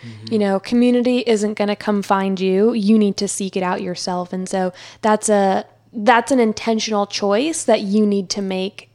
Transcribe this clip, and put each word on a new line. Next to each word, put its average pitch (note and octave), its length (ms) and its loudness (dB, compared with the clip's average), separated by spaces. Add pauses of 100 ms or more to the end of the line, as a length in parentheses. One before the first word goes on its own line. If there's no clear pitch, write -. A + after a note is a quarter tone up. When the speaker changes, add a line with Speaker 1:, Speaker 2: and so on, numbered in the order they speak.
Speaker 1:
Mm-hmm. A2+ 300 -12
Speaker 2:
You G#3+ 60 2
know, G3 200 2
community B3 600 2
isn't G#3+ 340 0
gonna G#3 220 -2
come G3+ 260 -2
find F#3+ 380 0
you. F#3+ 340 2
You A3 240 4
need G3+ 200 2
to G3+ 100 -4
seek F#3+ 280 -6
it F#3 80 -4
out F#3 180 -4
yourself. F3+ 520 -6
And F#3 160 -6
so F#3 240 -2 (280)
that's G#3+ 280 2
a, G3+ 360 2 (280)
that's A#3+ 380 2
an C4 80 4
intentional G#3+ 680 0
choice G#3+ 600 -2
that G#3+ 160 2
you G#3 240 2
need G3+ 260 -2
to G3+ 100 -6
make, F#3+ 540 -6